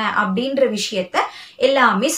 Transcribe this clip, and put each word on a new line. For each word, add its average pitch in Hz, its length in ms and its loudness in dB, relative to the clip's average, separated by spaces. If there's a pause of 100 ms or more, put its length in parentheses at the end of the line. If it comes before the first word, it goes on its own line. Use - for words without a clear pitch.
(200)
அப்படின்ற 226 580 0
விஷயத்த 196 400 -4 (380)
எல்லாமே 254 640 2